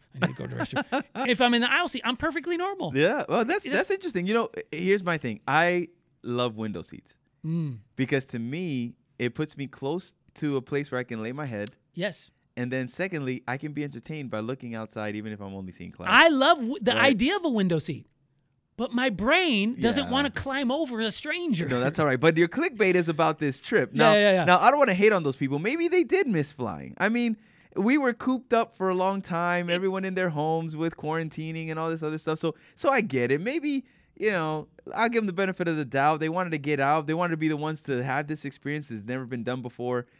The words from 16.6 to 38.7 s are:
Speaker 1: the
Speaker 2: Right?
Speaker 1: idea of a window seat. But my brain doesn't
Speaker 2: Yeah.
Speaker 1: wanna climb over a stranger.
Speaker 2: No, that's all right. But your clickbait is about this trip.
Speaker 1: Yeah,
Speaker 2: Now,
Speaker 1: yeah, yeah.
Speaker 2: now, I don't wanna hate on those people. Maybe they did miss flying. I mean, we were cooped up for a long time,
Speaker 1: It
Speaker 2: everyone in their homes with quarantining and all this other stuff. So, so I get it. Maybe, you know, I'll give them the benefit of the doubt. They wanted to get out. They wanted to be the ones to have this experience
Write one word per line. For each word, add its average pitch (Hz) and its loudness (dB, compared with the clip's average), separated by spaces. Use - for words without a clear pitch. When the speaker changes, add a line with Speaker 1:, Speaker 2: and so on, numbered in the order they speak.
Speaker 1:
the 220 2
Speaker 2:
Right? 226 2
Speaker 1:
idea 262 2
of 349 -4
a 330 2
window 190 2
seat. - -8
But 240 -4
my 247 0
brain 233 2
doesn't 233 2
Speaker 2:
Yeah. - -4
Speaker 1:
wanna 277 2
climb 269 -2
over 262 -2
a 339 -2
stranger. 302 -2
Speaker 2:
No, 127 0
that's 139 0
all 156 4
right. 127 2
But 160 6
your 170 4
clickbait 214 2
is 170 2
about 160 2
this 143 -2
trip. 160 0
Speaker 1:
Yeah, - -4
Speaker 2:
Now, 156 8
Speaker 1:
yeah, 208 6
yeah. 180 4
Speaker 2:
now, 180 8
I 220 8
don't 294 6
wanna 233 6
hate 202 6
on 180 2
those 135 0
people. 139 -2
Maybe 302 0
they 339 4
did 339 2
miss 156 0
flying. 78 -6
I 196 2
mean, 233 0
we 240 4
were 262 2
cooped 254 -2
up 233 0
for 190 0
a 185 2
long 190 0
time, 175 -2
Speaker 1:
It 175 2
Speaker 2:
everyone 190 -2
in 190 -4
their 185 0
homes 160 -2
with 160 -4
quarantining 160 -6
and 156 -6
all 160 -2
this 160 -4
other 156 -4
stuff. 156 -2
So, 165 0
so 294 2
I 262 4
get 127 0
it. 147 2
Maybe, 277 -2
you 214 0
know, 156 -2
I'll 233 2
give 233 2
them 214 0
the 185 -2
benefit 180 0
of 160 0
the 151 -2
doubt. 139 2
They 160 0
wanted 175 -2
to 160 -2
get 143 0
out. 147 2
They 156 0
wanted 175 0
to 160 -2
be 156 2
the 151 0
ones 151 -4
to 123 -2
have 139 -2
this 151 -8
experience 143 -8